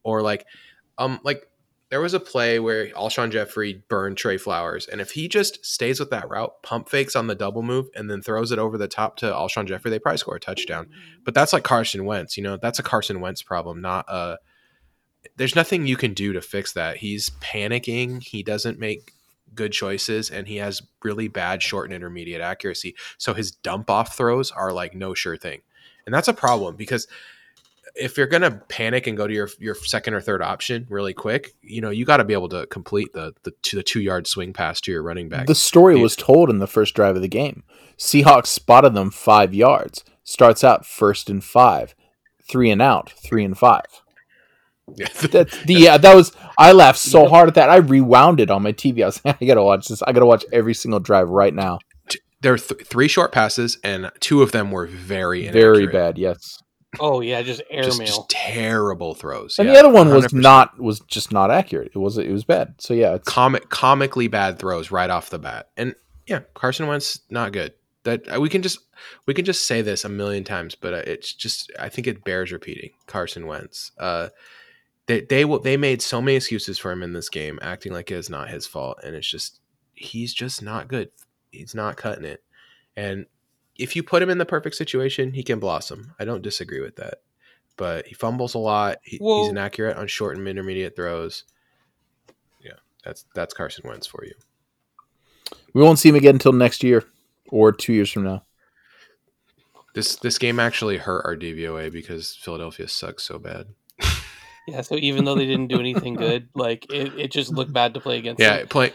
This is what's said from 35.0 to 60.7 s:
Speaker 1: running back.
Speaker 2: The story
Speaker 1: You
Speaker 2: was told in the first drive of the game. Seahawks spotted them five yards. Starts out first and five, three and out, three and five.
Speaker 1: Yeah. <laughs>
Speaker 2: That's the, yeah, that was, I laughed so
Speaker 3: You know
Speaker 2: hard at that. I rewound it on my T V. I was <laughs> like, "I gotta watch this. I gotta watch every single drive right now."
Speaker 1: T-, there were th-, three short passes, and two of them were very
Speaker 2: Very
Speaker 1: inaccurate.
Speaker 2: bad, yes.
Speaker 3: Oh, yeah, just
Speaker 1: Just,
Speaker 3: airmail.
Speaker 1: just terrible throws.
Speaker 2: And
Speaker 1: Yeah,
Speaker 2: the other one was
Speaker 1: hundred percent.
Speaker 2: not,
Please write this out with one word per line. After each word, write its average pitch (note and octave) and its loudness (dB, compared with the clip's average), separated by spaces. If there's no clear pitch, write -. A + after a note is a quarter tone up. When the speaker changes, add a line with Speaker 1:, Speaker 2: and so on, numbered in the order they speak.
Speaker 1:
running E2+ -10
back. B2+ -6
Speaker 2:
The D3+ 4
story F3 6
Speaker 1:
You A#2+ 6
Speaker 2:
was A2 0
told D3+ 6
in G#2 0
the G2 -4
first - -2
drive G2 2
of F#2 -4
the F#2+ -4
game. A#2+ -6
Seahawks C#3+ 4
spotted B2 6
them G2 -2
five G#2 4
yards. A#2+ 2
Starts A#2 6
out B2 4
first - -2
and G2 -6
five, G2+ 4
three B2 0
and G#2 0
out, B2+ 0
three - -4
and F#2 -6
five. - 4
Speaker 1:
Yeah. G2+ -10
<laughs> - -10
Speaker 2:
That's - 2
the, E3+ 2
yeah, E3 10
that F#3+ 12
was, F3 8
I D#3+ 12
laughed D#3+ 10
so D#3 6
Speaker 3:
You D3+ 12
know C3 2
Speaker 2:
hard E3+ 10
at D#3 -2
that. D3 8
I F3+ 10
rewound C3+ 8
it G2 4
on G2 0
my G#2+ -2
T C3 -2
V. A#2 0
I F#2+ 2
was - -6
<laughs> - -14
like, C#3+ 0
"I B2 -2
gotta A#2+ 6
watch G2 2
this. G#2+ -8
I B2+ -2
gotta B2 6
watch A#2 6
every A#2 2
single A2 -4
drive F#2+ 2
right G2 2
now." F2+ -6
Speaker 1:
T-, - -12
there B2+ 2
were A2+ 0
th-, - -12
three C3 4
short F3 0
passes, A2+ -2
and F#2+ -6
two C#3+ 2
of A#2 4
them G2+ -2
were F2+ -6
very F2+ -6
Speaker 2:
Very A2 8
Speaker 1:
inaccurate. F#2 -2
Speaker 2:
bad, F2 -2
yes. F2+ -6
Speaker 3:
Oh, C#3+ 0
yeah, A#2+ -4
just B2 -8
Speaker 1:
Just, C3 -4
Speaker 3:
airmail. A2 -8
Speaker 1:
just G#2 -6
terrible G#2 -4
throws. - -10
Speaker 2:
And G#3+ 4
Speaker 1:
Yeah, C4+ 6
Speaker 2:
the C4+ 12
other D4 12
one G3 10
was C#3+ 6
Speaker 1:
hundred C3+ 8
percent. B2+ 0
Speaker 2:
not, C3+ 10